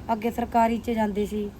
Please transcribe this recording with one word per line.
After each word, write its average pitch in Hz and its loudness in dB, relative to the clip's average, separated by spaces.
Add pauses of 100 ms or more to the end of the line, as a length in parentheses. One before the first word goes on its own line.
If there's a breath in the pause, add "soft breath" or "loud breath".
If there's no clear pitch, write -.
(140)
ਅੱਗੇ 226 -2
ਸਰਕਾਰੀ 233 2
'ਚ 240 -4
ਜਾਂਦੇ 208 0
ਸੀ, 202 -4 (100)